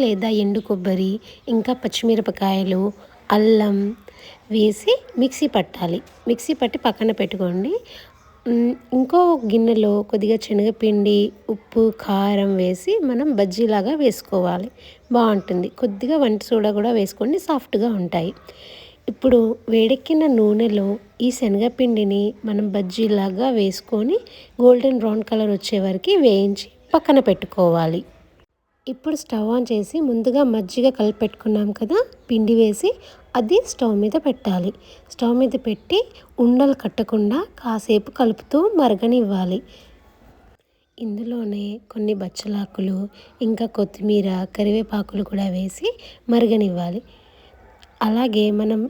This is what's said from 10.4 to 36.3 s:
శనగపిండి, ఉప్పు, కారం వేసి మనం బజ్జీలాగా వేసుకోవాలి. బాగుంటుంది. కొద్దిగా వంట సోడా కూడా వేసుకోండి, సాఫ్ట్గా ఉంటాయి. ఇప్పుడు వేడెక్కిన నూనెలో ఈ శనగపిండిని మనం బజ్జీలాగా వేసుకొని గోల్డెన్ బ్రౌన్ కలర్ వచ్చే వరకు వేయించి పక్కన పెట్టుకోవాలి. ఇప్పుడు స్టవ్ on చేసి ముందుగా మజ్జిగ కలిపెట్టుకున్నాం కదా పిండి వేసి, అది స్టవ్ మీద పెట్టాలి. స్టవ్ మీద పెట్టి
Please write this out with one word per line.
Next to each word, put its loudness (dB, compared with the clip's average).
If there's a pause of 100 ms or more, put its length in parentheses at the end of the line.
శనగపిండి, 2 (220)
ఉప్పు, 0 (160)
కారం 0
వేసి -2 (140)
మనం 0
బజ్జీలాగా 0
వేసుకోవాలి. -2 (440)
బాగుంటుంది. 0 (120)
కొద్దిగా -2
వంట 0
సోడా 0
కూడా 0
వేసుకోండి, -2
సాఫ్ట్గా -2 (100)
ఉంటాయి. -4 (800)
ఇప్పుడు 4 (340)
వేడెక్కిన 2 (120)
నూనెలో 2 (320)
ఈ 0
శనగపిండిని 0 (160)
మనం -2
బజ్జీలాగా 0 (120)
వేసుకొని -2 (460)
గోల్డెన్ 6
బ్రౌన్ -2
కలర్ 0
వచ్చే -4
వరకు 0
వేయించి 2 (260)
పక్కన 4
పెట్టుకోవాలి. 2 (920)
ఇప్పుడు -6
స్టవ్ -4
on 0
చేసి -4 (120)
ముందుగా 2 (120)
మజ్జిగ 0 (100)
కలిపెట్టుకున్నాం -2 (100)
కదా 0 (300)
పిండి 2
వేసి, 2 (480)
అది 2 (140)
స్టవ్ -2
మీద 0 (100)
పెట్టాలి. -2 (400)
స్టవ్ 0
మీద 2 (120)
పెట్టి -2 (440)